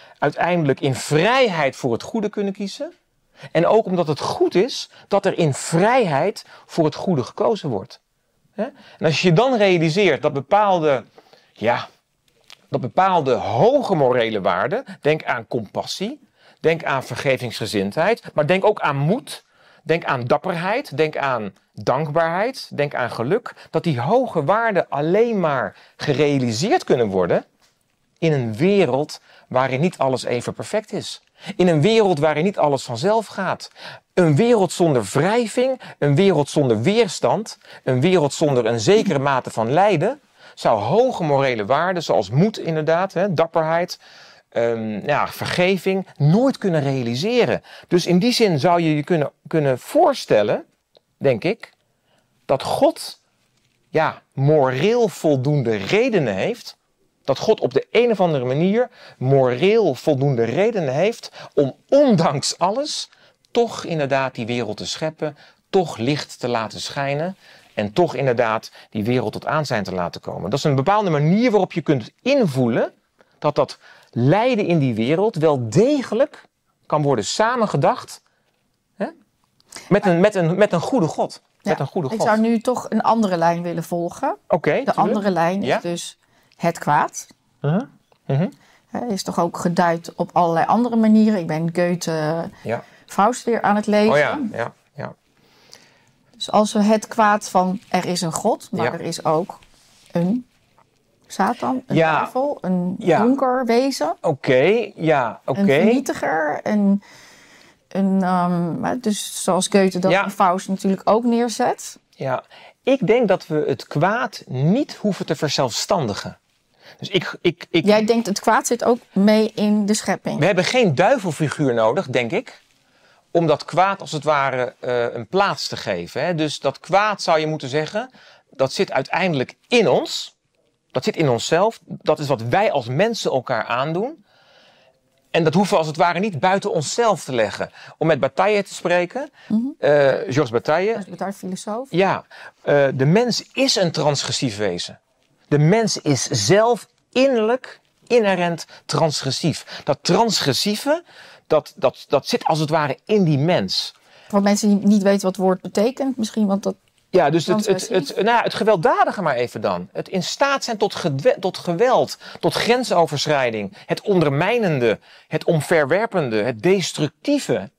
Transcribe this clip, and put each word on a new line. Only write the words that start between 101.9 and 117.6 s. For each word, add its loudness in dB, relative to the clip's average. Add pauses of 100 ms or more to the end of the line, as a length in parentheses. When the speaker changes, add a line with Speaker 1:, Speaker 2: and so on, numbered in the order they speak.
Speaker 1:
Ja. 2
Speaker 2:
duivel, -2
een -2
Speaker 1:
Ja. 2
Speaker 2:
donker 2
wezen. 0
Speaker 1:
Oké, 2
ja, 0
oké. -4
Speaker 2:
Een 2
vernietiger, 0
een, 2 (840)
een, 0
ehm, -2
hè, -4
dus -6
zoals 0
Goethe 2
dat 2
Speaker 1:
Ja. 2
Speaker 2:
in -6
Faust 0
natuurlijk -2
ook 2
neerzet. -2 (100)
Speaker 1:
Ja, -6 (400)
ik 0
denk 4
dat 0
we -2
het -4
kwaad -2
niet 0
hoeven -4
te -4
verzelfstandigen. -2 (600)
Dus -12
ik, -4
ik, -4